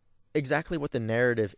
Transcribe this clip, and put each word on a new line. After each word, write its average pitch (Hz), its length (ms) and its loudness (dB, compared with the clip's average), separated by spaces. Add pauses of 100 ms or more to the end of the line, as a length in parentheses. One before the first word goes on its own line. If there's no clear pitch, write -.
(340)
exactly 151 440 -2
what 143 120 -4
the 127 100 -2
narrative 113 580 0